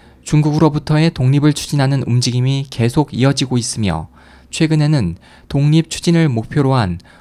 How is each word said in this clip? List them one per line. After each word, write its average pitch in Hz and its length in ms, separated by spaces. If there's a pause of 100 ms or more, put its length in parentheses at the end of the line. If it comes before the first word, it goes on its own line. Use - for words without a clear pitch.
(240)
중국으로부터의 151 880
독립을 139 420
추진하는 139 540
움직임이 123 640
계속 120 440
이어지고 131 460
있으며 92 500 (400)
최근에는 147 680 (300)
독립 151 420
추진을 165 380
목표로 131 460
한 92 260 (220)